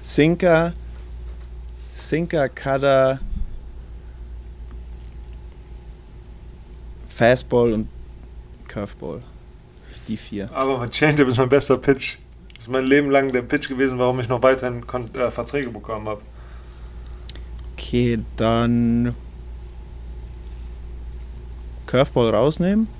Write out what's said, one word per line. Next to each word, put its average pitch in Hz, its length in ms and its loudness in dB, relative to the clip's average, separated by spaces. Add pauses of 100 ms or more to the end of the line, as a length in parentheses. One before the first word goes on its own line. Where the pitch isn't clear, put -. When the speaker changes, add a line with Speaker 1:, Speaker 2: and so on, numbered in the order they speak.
Speaker 1:
Sinker, 170 720 4 (1200)
Sinker, 156 560 0
Cutter, 135 720 4 (4000)
Fastball 120 640 4
und 110 160 0 (800)
Curveball. 98 520 -8 (880)
Die 110 100 -6
vier. 98 340 -8
Speaker 2:
Aber 135 260 0
mein 120 120 -4
Changeup 147 380 6
ist 120 100 2
mein 131 100 4
bester 135 300 6
Pitch. - 400 2 (360)
Das - 120 -14
ist 120 40 -10
mein 131 140 0
Leben 139 260 6
lang 135 220 4
der 123 100 2
Pitch 139 260 -2
gewesen, 131 300 2
warum 127 220 4
ich 113 80 -4
noch 123 140 0
weiterhin 127 440 4
Kon-, 120 280 -6
äh, 123 160 0
Verträge 120 400 -4
bekommen 107 360 -8
hab. 107 140 -6 (1600)
Speaker 1:
Okay, 120 420 0 (180)
dann 117 800 4 (2750)
Curveball 123 440 4
rausnehmen? 175 580 4 (120)